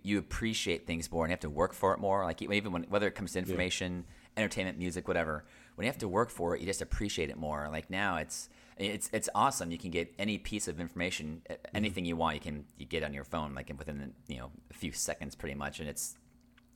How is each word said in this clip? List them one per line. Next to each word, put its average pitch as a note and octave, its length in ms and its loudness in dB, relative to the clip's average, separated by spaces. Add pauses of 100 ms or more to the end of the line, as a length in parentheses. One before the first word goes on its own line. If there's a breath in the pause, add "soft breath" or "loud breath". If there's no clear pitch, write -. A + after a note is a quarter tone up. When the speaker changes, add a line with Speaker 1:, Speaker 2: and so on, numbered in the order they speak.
Speaker 1:
you G2+ 160 4
appreciate - 680 0
things E2 260 -2
more E2 140 4
and E2 40 2
you F2 40 4
have - 60 -2
to D#2 100 -4
work D#2 240 4
for F#2+ 180 6
it - 80 2
more. G2 240 4
Like, E2 160 0
even G2+ 320 2
when, E2+ 120 0
whether G2+ 220 4
it F2+ 80 2
comes F2+ 180 -4
to F#2 60 0
Speaker 2:
Yeah. F#2 40 0
Speaker 1:
information, F2+ 640 0 (300 soft breath)
entertainment, G2 420 0
music, F2 300 -2
whatever, D#2+ 360 4 (340 soft breath)
when F#2 60 -2
you B2 60 2
have - 80 -4
to A2 100 -2
work G#2 220 4
for E2+ 260 2
it, - 40 0
you E2 60 -4
just F#2+ 160 0
appreciate F2 480 0
it - 80 -8
more. D2+ 320 -2
Like, D#2 180 -4
now F#2+ 280 2
it's, - 320 -4 (280 soft breath)
it's, G2+ 360 -2
it's - 220 0
awesome. G#2 360 4
You E2 80 -4
can F2+ 120 -6
get E2+ 280 0
any G2+ 200 2
piece - 300 -2
of E2 120 -4
information, E2 680 -2
a-, F2+ 60 -6
Speaker 2:
Mm-hmm. - 220 -8
Speaker 1:
anything G2 280 0
you E2+ 120 2
want, D#2+ 180 4
you D2 60 -4
can, D2 240 -6 (140)
you D2 60 -10
get D#2+ 200 -2
on C#2+ 100 -2
your C#2 100 -6
phone, D2+ 300 -2
like, C#2 240 -8
within, C#2+ 340 -6 (140)
you C#2 120 -6
know, C2 120 -10 (200)
a - 40 -16
few - 180 -4
seconds - 440 -4
pretty C#2+ 180 -6
much. C#2+ 260 -4
And D2+ 80 -6
it's, - 280 -6 (580)